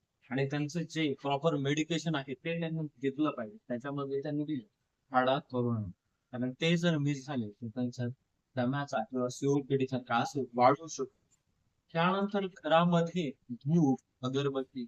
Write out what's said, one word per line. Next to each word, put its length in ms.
आणि 200
त्यांचं 300
जे 220
प्रॉपर 340
मेडिकेशन 580
आहे, 200
ते 260
त्यांनी 220
घेतलं 280
पाहिजे. 260
त्याच्यामध्ये 540
त्यांनी 220
दिलं, 180
हाडा 260
करू 200
नये. 180
कारण 280
ते 160
जर 220
मिस 280
झाले, 240
तर 180
त्यांचा 380
दम्याचा 460
किंवा 260
सीओपीडीचा 720
त्रास 340
वाढू 320
शकतो. 500
त्यानंतर 520
घरामध्ये 800
धूप, 480
अगरबत्ती 640